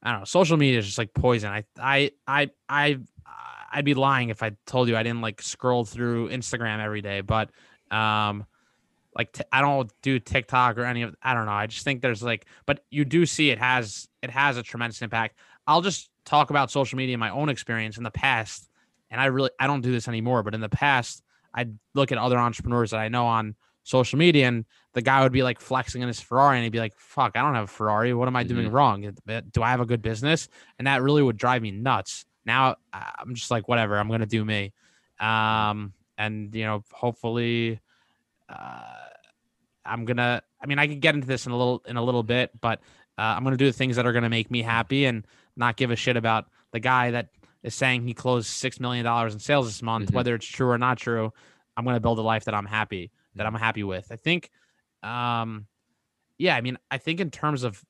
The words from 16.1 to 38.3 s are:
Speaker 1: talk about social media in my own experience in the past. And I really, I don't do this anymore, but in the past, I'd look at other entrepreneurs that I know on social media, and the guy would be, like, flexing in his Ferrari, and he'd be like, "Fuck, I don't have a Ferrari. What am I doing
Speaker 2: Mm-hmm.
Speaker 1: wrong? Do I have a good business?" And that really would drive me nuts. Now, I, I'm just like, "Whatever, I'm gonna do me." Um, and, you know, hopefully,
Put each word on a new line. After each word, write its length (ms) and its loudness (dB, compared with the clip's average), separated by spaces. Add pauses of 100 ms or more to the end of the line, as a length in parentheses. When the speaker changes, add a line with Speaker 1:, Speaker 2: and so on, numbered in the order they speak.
Speaker 1:
talk 260 4
about 200 2
social 260 -2
media 180 -2
in 60 -4
my 100 -2
own 180 -2
experience 500 -4
in 60 -8
the 80 -6
past. 580 -2 (400)
And 100 -4
I 60 4
really, 320 2
I 80 2
don't 140 0
do 100 -2
this 160 -2
anymore, 380 0
but 100 -4
in 60 -4
the 80 -6
past, 560 0 (280)
I'd 240 -6 (180)
look 180 2
at 60 -2
other 200 2
entrepreneurs 540 0
that 80 -2
I 80 -2
know 180 0
on 300 0 (260)
social 360 2
media, 300 6
and 160 -2 (300)
the 60 0
guy 220 6
would 80 6
be, 140 2
like, 160 -2
flexing 420 -4
in 60 -2
his 120 -6
Ferrari, 360 6
and 80 0
he'd 80 -2
be 80 -2
like, 180 -6
"Fuck, 380 -2
I 40 0
don't 140 2
have 100 0
a 40 -12
Ferrari. 460 0
What 120 0
am 80 -2
I 80 0
doing 240 -2
Speaker 2:
Mm-hmm. 80 -4
Speaker 1:
wrong? 400 2 (380)
Do 100 2
I 80 2
have 100 2
a 60 0
good 160 0
business?" 460 -2 (280)
And 120 -2
that 140 2
really 200 4
would 140 2
drive 260 0
me 80 -6
nuts. 560 -4 (180)
Now, 320 2 (160)
I, 280 -12
I'm 160 -10
just 160 -10
like, 160 -2
"Whatever, 280 2
I'm 120 0
gonna 180 0
do 180 0
me." 280 -2 (480)
Um, 720 0 (260)
and, 340 -6
you 120 -6
know, 260 -4
hopefully, 920 -2 (680)